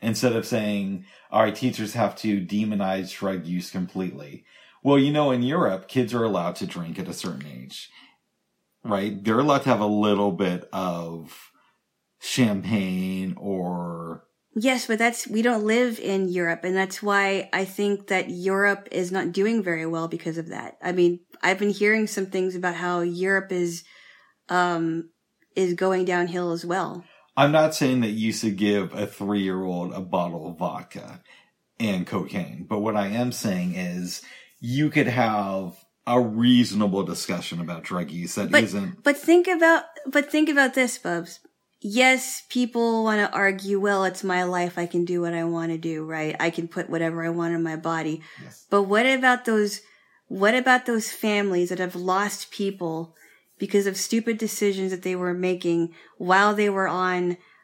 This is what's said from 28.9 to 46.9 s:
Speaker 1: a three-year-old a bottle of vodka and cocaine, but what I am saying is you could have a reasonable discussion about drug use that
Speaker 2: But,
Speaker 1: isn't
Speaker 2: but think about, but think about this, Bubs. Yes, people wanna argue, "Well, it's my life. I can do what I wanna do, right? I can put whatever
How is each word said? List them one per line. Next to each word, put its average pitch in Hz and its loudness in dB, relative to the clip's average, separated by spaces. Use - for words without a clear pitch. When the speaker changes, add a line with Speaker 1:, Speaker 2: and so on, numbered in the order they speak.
Speaker 1:
a 104 -4
three-year-old 92 -2
a 95 -8
bottle 87 -4
of 85 -12
vodka - -8
and 98 -2
cocaine, 87 -6
but 107 -2
what 107 0
I 98 0
am 120 -2
saying 90 -2
is 90 -6
you 139 0
could 139 2
have 104 -2
a 123 4
reasonable 107 4
discussion 87 -6
about 85 -8
drug 87 -4
use 85 -8
that 101 -2
Speaker 2:
But, 185 6
Speaker 1:
isn't 98 -4
Speaker 2:
but 285 4
think 349 4
about, 330 4
but 285 0
think 311 2
about 277 4
this, 247 0
Bubs. 170 -6
Yes, 254 2
people 233 2
wanna 208 2
argue, 196 0
"Well, 196 2
it's 185 -2
my 180 0
life. 180 -2
I 175 -2
can 175 0
do 175 -2
what 170 -2
I 165 -2
wanna 165 -2
do, 160 -6
right? 156 -4
I 170 0
can 165 -6
put - -8
whatever 165 -2